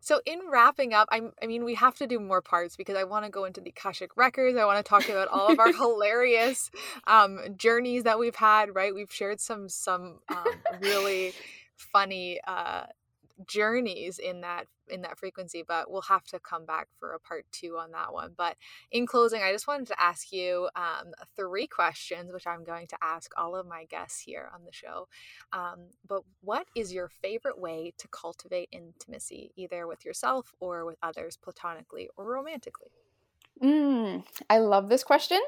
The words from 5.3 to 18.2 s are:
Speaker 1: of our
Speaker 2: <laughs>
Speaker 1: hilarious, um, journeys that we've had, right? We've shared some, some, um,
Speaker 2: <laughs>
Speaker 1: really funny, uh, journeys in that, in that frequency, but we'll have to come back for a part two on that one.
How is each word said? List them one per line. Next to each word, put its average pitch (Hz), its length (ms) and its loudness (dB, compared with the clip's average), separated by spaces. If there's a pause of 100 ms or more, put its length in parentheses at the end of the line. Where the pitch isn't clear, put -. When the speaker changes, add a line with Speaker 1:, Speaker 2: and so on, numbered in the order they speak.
Speaker 1:
of 302 100 8
our 226 120 10
Speaker 2:
<laughs> - 60 2
Speaker 1:
hilarious, 233 960 2 (360)
um, 202 320 8 (180)
journeys 240 460 2
that 226 160 4
we've 233 160 0
had, 214 400 6
right? 196 180 2
We've 196 180 -10
shared 208 300 -4
some, 202 280 -8
some, 180 500 -4 (100)
um, 311 360 -4
Speaker 2:
<laughs> - 40 2
Speaker 1:
really 196 680 0 (400)
funny, 185 720 -2
uh, 180 400 -6 (600)
journeys 208 720 -2
in 180 220 -8
that, 175 260 -10 (220)
in 180 140 -10
that 170 160 -12
frequency, 180 440 -10
but 165 280 -4
we'll 190 120 -6
have 190 220 2
to 180 140 -12
come 160 260 -10
back 160 240 -6 (100)
for 170 140 -10
a 165 60 -10
part - 320 -12
two 170 260 -12
on 165 140 -12
that 165 220 -8
one. 170 240 -10